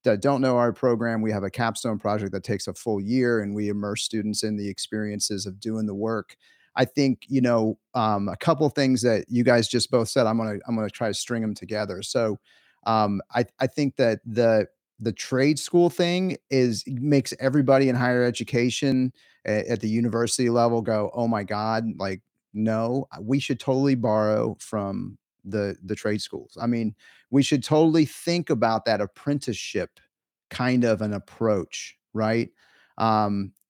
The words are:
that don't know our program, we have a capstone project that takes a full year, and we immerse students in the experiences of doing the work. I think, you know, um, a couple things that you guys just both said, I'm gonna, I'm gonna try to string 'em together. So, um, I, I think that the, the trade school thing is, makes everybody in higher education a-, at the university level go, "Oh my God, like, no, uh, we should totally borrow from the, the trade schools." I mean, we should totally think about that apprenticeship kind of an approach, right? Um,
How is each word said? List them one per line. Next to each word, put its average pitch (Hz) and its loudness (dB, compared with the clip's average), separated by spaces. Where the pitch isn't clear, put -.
that 107 2
don't 139 2
know 127 2
our 120 2
program, 117 0
we 110 0
have 101 -2
a 98 -4
capstone 113 -4
project 101 -2
that 92 -6
takes 101 -4
a 98 -8
full 107 -4
year, 120 0
and 101 -4
we 104 -2
immerse 104 -4
students 107 -4
in 107 -2
the 101 -6
experiences 104 -6
of 98 -12
doing 110 -4
the 101 -4
work. 110 -4
I 131 2
think, 135 0
you 135 0
know, 117 2
um, 107 0
a 92 -6
couple 156 2
things 131 2
that 113 2
you 120 2
guys 120 4
just 117 -2
both 117 0
said, 120 2
I'm 113 0
gonna, 107 -4
I'm 117 -4
gonna 107 -4
try 117 -6
to 101 -4
string 117 -6
'em 107 -4
together. 101 -6
So, 110 0
um, 107 2
I, 120 2
I 131 0
think 147 0
that 117 2
the, 113 4
the 113 -4
trade 143 0
school 175 4
thing 180 0
is, 127 2
makes 139 0
everybody 135 4
in 123 2
higher 123 2
education 127 0
a-, 107 -2
at 110 -2
the 110 -2
university 117 0
level 117 4
go, 107 0
"Oh 117 0
my 107 0
God, 110 -2
like, 95 -6
no, 113 -2
uh, - -18
we 131 0
should 131 -4
totally 135 2
borrow 107 0
from 98 -6
the, 101 -4
the 101 -6
trade 107 -4
schools." - -14
I 120 -2
mean, 117 -2
we 135 4
should 139 0
totally 156 4
think 170 -4
about 113 0
that 107 2
apprenticeship - -6
kind 127 2
of 110 2
an 107 -2
approach, - -4
right? 110 0
Um, 104 0